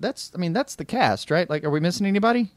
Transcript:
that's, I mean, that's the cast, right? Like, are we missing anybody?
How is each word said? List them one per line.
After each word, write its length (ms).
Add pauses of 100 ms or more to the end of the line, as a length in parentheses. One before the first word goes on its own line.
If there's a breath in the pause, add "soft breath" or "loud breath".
that's, 340
I 40
mean, 160
that's 200
the 100
cast, 460
right? 180
Like, 140
are 80
we 80
missing 280
anybody? 500